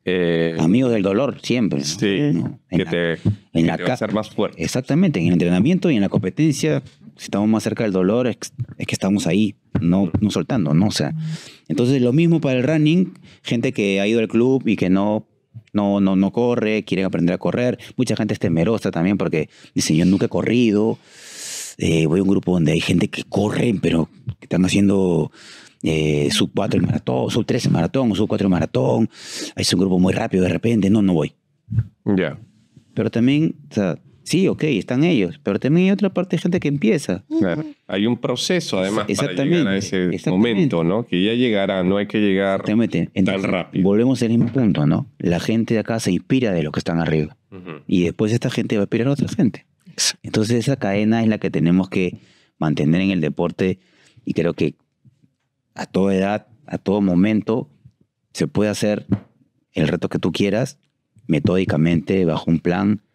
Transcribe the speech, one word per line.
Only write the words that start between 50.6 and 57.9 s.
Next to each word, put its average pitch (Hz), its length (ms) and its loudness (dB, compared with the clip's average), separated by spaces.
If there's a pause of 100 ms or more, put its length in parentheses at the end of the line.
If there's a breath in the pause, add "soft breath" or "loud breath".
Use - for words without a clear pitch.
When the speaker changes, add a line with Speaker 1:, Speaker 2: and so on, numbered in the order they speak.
Speaker 2:
cadena 107 460 0
es 110 60 2
la 107 100 0
que 90 140 -4
tenemos 87 360 2
que 90 280 -2 (420 loud breath)
mantener 78 420 2
en 95 120 2
el 90 80 -2
deporte 87 580 -2 (460 soft breath)
y - 80 -4
creo 85 220 0
que 73 200 -2 (1040)
a - 100 -10
toda 98 300 0
edad, 101 320 -2 (180)
a - 120 -8
todo 101 220 0
momento, 104 680 0 (640)